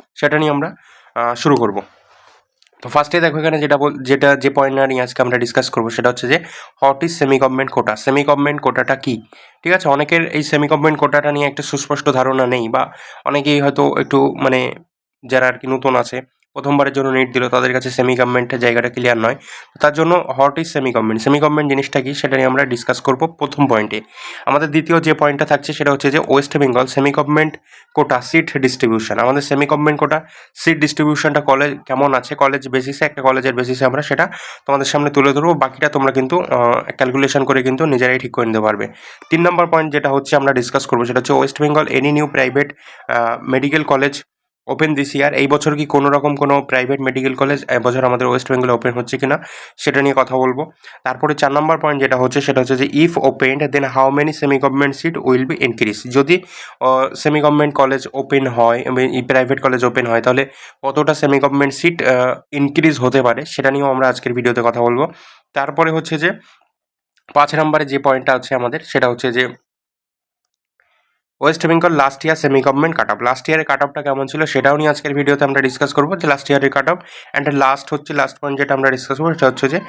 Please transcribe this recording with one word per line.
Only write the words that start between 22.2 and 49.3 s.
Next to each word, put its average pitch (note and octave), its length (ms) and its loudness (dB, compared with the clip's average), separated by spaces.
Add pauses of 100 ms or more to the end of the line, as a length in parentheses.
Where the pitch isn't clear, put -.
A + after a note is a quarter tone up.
নিয়ে C3 160 2
আমরা C#3 120 2
ডিসকাস B2+ 360 -4
করবো C3+ 260 0
প্রথম D3 420 -4
পয়েন্টে। G#2+ 320 0 (460)
আমাদের D3 240 0
দ্বিতীয় D#3+ 300 2
যে D#3+ 140 0
পয়েন্টটা D3 320 0
থাকছে D3 260 -2
সেটা C#3+ 200 0
হচ্ছে C#3 180 0
যে D3+ 180 2
ওয়েস্ট C#3 280 2
বেঙ্গল C3 300 2
সেমি C#3 240 0
গভর্নমেন্ট D3+ 420 0 (420)
কোটা C#3 260 0
সিট D#3+ 380 -2
ডিস্ট্রিবিউশন। A2+ 600 0
আমাদের C3+ 240 2
সেমি C#3+ 240 0
গভর্নমেন্ট D3 340 0
কোটা D3+ 180 0 (360)
সিট E3 240 0
ডিস্ট্রিবিউশনটা D3+ 640 0
কলেজ C#3+ 300 2 (160)
কেমন C3+ 280 2
আছে, B2 200 -4
কলেজ C3+ 340 0
বেসিসে, C3 360 -4
একটা C#3+ 180 -6
কলেজের C3 320 2
বেসিসে B2+ 300 -2
আমরা C3+ 180 0
সেটা D3 220 0 (420)
তোমাদের C#3 260 0
সামনে D3 180 0
তুলে C#3 220 2
ধরবো। D#3+ 220 2
বাকিটা C3+ 340 -2
তোমরা C3+ 240 0
কিন্তু, C3 280 0
আহ, B2 380 2 (200)
ক্যালকুলেশন C3+ 460 0
করে C3+ 180 2
কিন্তু C3 240 -2
নিজেরাই B2+ 320 2
ঠিক B2 160 -10
করে A#2+ 120 -2
নিতে A2 140 0
পারবে। G#2+ 260 0 (440)
তিন D#3+ 160 2
নম্বর E3+ 260 2
পয়েন্ট D#3+ 200 2
যেটা C#3+ 160 -2
হচ্ছে C#3 280 0
আমরা C#3 160 4
ডিসকাস B2+ 340 -2
করবো A#2+ 180 0
সেটা B2 140 -2
হচ্ছে B2+ 140 0
ওয়েস্ট C3+ 300 2
বেঙ্গল D3 240 2 (120)
any C#3+ 200 2
new D3+ 160 0
private, C3+ 360 0 (380)
আহ, A#2+ 280 0 (160)
medical C#3+ 400 0
college C#3+ 260 0 (500)
open D3 300 -2
this C#3 200 -2
year। C#3+ 140 2
এই C#3 140 2
বছর D3 300 0
কি D3+ 100 -4
কোনো C#3+ 240 2
রকম C#3+ 260 0
কোনো C#3+ 260 2
প্রাইভেট C3+ 380 -2
মেডিকেল C3 340 -2
কলেজ C3+ 300 -2 (120)
এবছর B2 280 0
আমাদের B2 220 0
ওয়েস্ট B2+ 260 -2
বেঙ্গলে B2 200 0
ওপেন A#2+ 260 0
হচ্ছে B2 200 -6
কিনা C#3 180 0 (400)